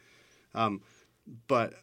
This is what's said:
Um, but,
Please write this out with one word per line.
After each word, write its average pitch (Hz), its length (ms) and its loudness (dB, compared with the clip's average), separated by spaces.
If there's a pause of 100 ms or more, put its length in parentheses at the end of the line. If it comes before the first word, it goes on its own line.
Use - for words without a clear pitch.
(540)
Um, 107 280 -2 (640)
but, 120 360 2